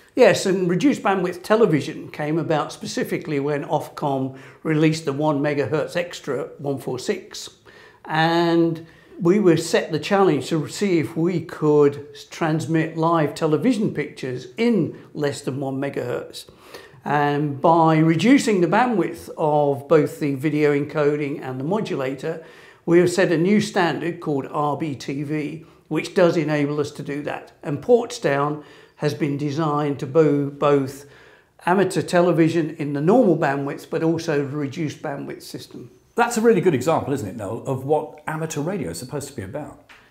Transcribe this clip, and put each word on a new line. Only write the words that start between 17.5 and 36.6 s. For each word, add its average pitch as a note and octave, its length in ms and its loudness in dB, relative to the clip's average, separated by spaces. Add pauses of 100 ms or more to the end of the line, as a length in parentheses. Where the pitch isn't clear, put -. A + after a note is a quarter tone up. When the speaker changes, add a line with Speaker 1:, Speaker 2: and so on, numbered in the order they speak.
Speaker 1:
by D#3+ 360 4
reducing F3+ 640 4
the E3+ 80 2
bandwidth G3+ 680 0
of D3 520 0
both D3+ 320 4
the C#3+ 160 -2
video D3 360 2
encoding D3 680 0
and C3 160 -8
the C3+ 60 -6
modulator, D#3+ 800 -4 (420)
we E3+ 140 6
have F3+ 100 4
set F3 220 2
a E3 40 4
new F#3+ 240 4
standard E3+ 600 -2
called C#3 280 -2
R D3 280 -2
B C#3+ 180 -6
T C#3+ 300 -8
V, D3+ 420 -8 (220)
which D#3 260 -4
does E3+ 220 6
enable D3 420 0
us D3 140 -4
to - 100 -10
do C#3+ 200 -8
that. - 280 -10 (140)
And C#3+ 180 -6
Portsdown D3+ 800 0 (360)
has D3 140 0
been C#3+ 240 -2
designed D3 640 -2
to C#3+ 80 -8
bo-, C#3+ 420 4
both C#3+ 560 2 (640)
amateur F#3 340 2
television E3 760 2
in D3 160 -6
the C#3+ 80 -2
normal F#3 360 6
bandwidth, C#3+ 540 -4
but D#3+ 140 -2
also D#3+ 420 0
the C3 100 -8
reduced D3 460 -6
bandwidth C#3+ 400 -10
system. - 480 -16 (240)
Speaker 2:
That's A#3 240 0
a - 20 0
really A3 200 6